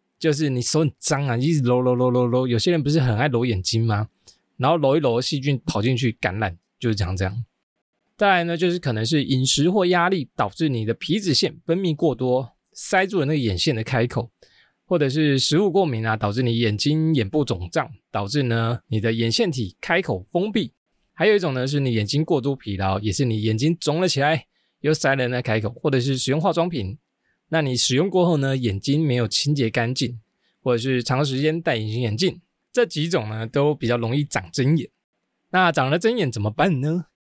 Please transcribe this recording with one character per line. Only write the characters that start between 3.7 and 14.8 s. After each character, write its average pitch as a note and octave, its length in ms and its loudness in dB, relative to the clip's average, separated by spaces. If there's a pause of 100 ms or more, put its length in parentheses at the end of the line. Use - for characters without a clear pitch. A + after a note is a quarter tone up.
吗？ A2 260 0 (480)
然 C3 140 2
后 E3+ 60 4
揉 C#3+ 200 4
一 - 20 4
揉， B2 220 2
细 C#3 180 -2
菌 C3+ 260 -2
跑 - 160 -2
进 B2 140 2
去 A#2 180 0
感 F#2 260 -4
染， F#2+ 180 -2 (220)
就 B2 100 -2
是 A2 60 0
这 F#2+ 100 0
样 F#2 100 -4
这 F#2 100 -2
样。 A2 200 -6 (720)
再 G3+ 120 2
来 F3+ 160 4
呢， E3+ 120 -2
就 F3 140 2
是 F3+ 80 -2
可 C#3+ 120 -4
能 A2 140 -2
是 C#3+ 180 0
饮 C3 220 0
食 C#3+ 240 2
或 F#3+ 160 2
压 F3 240 2
力 F3 260 -2
导 - 140 -2
致 D#3+ 180 -4
你 A#2+ 160 -2
的 A2 100 -2
皮 - 260 -2
脂 F#3 140 0
腺 E3 320 0
分 E3 140 0
泌 F3 160 0
过 D3 200 0
多， B2+ 380 -2 (200)
塞 F#3+ 320 0
住 F#3+ 140 -2
了 C#3 60 2
那 D3 80 0
个 D#3 40 0
眼 G#2+ 200 0
线 C#3 180 0
的 A2 80 -4
开 B2 240 0
口， - 240 -4 (540)